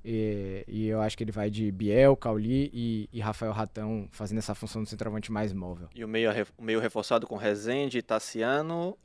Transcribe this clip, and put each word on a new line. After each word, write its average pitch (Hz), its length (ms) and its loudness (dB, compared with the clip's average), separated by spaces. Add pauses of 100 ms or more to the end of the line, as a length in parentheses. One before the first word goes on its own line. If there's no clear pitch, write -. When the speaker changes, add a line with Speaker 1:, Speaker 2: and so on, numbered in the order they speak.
Speaker 1:
E, 104 640 -2
e 107 200 -2
eu 110 120 2
acho 107 180 0
que 117 60 -4
ele 107 80 -4
vai 104 180 0
de 107 220 0
Biel, 110 460 6
Cauli 120 560 0
e, 113 400 -2
e 113 80 -6
Rafael 107 320 -2
Ratão 107 580 -4
fazendo 107 280 -4
essa 107 140 -4
função 110 300 -6
do 104 60 -8
centroavante 107 420 -6
mais 107 220 -2
móvel. 90 420 -6
Speaker 2:
E 117 80 -10
o 110 60 -8
meio, 113 200 4 (280)
o - 40 -18
meio 110 200 2
reforçado 113 440 2
com 113 120 -6
Rezende, 113 640 0
Tassiano 147 1040 0